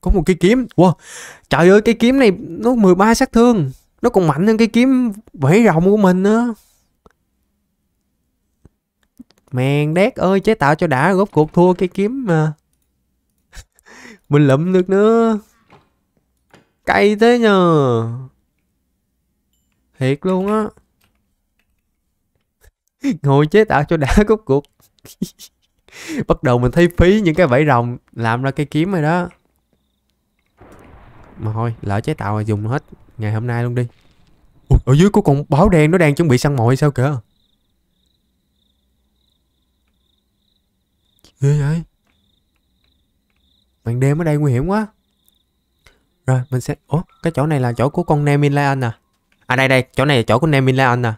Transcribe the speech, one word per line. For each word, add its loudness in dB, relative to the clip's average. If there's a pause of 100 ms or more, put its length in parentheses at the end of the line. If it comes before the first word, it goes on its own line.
Có -4
một 0
cây 0
kiếm. 0 (100)
Wow. 2 (580)
Trời 2
ơi, 6
cây 0
kiếm 0
này 4 (100)
nó -4
mười 4
ba 2
sát -2
thương. 2 (320)
Nó 0
còn 2
mạnh 0
hơn 2
cây 2
kiếm 0 (200)
vảy 2
rồng 2
của 4
mình 2
nữa. 0 (3000)
Mèn -2
đét 0
ơi, -2
chế 0
tạo 0
cho -2
đã, 0
rốt 0
cuộc 0
thua 2
cây -4
kiếm -6
mà. 0 (1000)
<laughs> -20
Mình 4
lụm 0
được 0
nữa. 2 (1500)
Cay 2
thế 2
nhờ. 2 (1900)
Thiệt -2
luôn -2
á. -2 (2500)
<laughs> -4 (100)
Ngồi 2
chế 2
tạo -2
cho -2
đã, 0 (120)
rốt 0
cuộc. -2 (560)
<laughs> -14
Bắt -4
đầu 0
mình -2
thấy 2
phí 2
những 0
cái 0
vảy 0
rồng -2 (140)
làm -4
ra -4
cây -6
kiếm -2
rồi -2
đó. -2 (2000)
Mà -8
thôi, -6
lỡ -4
chế -6
tạo -8
rồi, -6
dùng -4
hết -6 (340)
ngày -6
hôm -6
nay -4
luôn -6
đi. -4 (840)
Ủa, 4
ở 2
dưới 4
có 2
con 0
báo 2
đen, 2
nó 0
đang 2
chuẩn 0
bị 2
săn 0
mồi 2
sao 0
kìa. -2 (4000)
Ghê 0
vậy. -4 (2000)
Màn -4
đêm 0
ở -2
đây 0
nguy 0
hiểm -2
quá. -2 (1400)
Rồi, 0 (100)
mình -4
sẽ, -10 (120)
ủa, -4 (200)
cái -2
chỗ -2
này -2
là -2
chỗ -2
của -4
con -2
Nemin 2
Lion -2
à? -6 (480)
À, 0
đây, 2
đây, 2
chỗ -2
này 0
là 0
chỗ 0
của 0
Nemin 0
Lion 0
à. -4